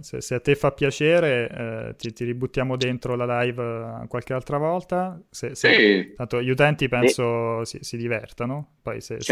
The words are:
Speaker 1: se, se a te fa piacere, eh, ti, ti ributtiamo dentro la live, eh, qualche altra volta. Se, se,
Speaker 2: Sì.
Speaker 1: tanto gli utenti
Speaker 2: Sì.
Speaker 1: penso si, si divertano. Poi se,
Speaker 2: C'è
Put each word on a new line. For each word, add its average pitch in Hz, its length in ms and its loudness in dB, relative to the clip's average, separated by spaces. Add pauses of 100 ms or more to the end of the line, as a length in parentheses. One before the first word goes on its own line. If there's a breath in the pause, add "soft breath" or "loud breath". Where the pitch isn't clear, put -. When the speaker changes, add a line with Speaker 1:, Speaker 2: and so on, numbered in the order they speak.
Speaker 1:
se, 123 200 -10
se - 140 -6
a 123 40 -4
te 143 160 4
fa 143 160 2
piacere, 147 760 2 (400)
eh, 113 80 -12
ti, 117 160 -8
ti - 100 -8
ributtiamo 127 540 -2
dentro 123 380 -2
la 120 260 0
live, 123 220 -2 (400)
eh, 117 40 -12
qualche 123 260 -6
altra 131 240 -4
volta. 175 640 -2 (100)
Se, - 240 -8
se, - 200 4
Speaker 2:
Sì. 104 420 6
Speaker 1:
tanto 123 260 -2
gli 127 80 0
utenti 147 360 4
Speaker 2:
Sì. 123 40 0
Speaker 1:
penso 117 760 2
si, - 160 -10
si - 160 -8
divertano. 117 840 -6
Poi 113 200 -8
se, 113 160 -10
Speaker 2:
C'è - 40 -10 (100)